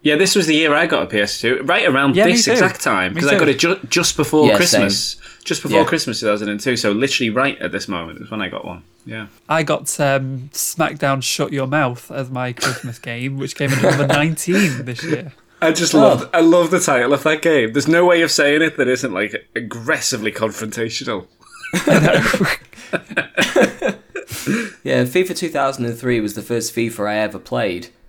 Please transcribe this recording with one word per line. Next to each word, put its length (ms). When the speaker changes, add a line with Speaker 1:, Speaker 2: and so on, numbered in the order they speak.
Speaker 1:
Yeah, 120
this 220
was 100
the 80
year 180
I 140
got 160
a 40
P 140
S 200
two, 240
right 220
around 280
Speaker 2:
Yeah, 120
me 60
Speaker 1:
this 120
Speaker 2:
too. 80
Speaker 1:
exact 280
time, 340
Speaker 2:
Me 60
Speaker 1:
'cause 100
I 80
got 80
Speaker 2:
too. 40
Speaker 1:
it 80
ju-, 300
just 280
before 300
Speaker 3:
Yeah, 100
Speaker 1:
Christmas. 580
Speaker 3:
same. 80
Speaker 1:
Just 180
before 180
Speaker 3:
Yeah. 60
Speaker 1:
Christmas 340
two 60
thousand 220
and 120
two, 160
so 160
literally 380
right 300
at 120
this 160
moment 340
is 80
when 100
I 80
got 160
one. 180
Yeah. 220
Speaker 2:
I 160
got, 360
um, 520
SmackDown 720
Shut 300
Your 140
Mouth 460
as 180
my 220
Christmas 480
game, 380
which 180
came 160
at 100
number 240
Speaker 1:
<laughs> 160
Speaker 2:
nineteen 600
this 180
year. 300
Speaker 1:
I 100
just 220
Speaker 3:
Oh. 60
Speaker 1:
love, 340
I 60
love 300
the 100
title 340
of 80
that 200
game. 300
There's 160
no 160
way 180
of 80
saying 320
it 140
that 120
isn't, 260
like, 420
aggressively 720
confrontational. 960
Speaker 2:
<laughs> 260
I 120
know. 1040
Speaker 3:
<laughs> 100
Yeah, 180
fifa 340
two 120
thousand 380
and 120
three 220
was 140
the 80
first 320
fifa 340
I 80
ever 240
played. 480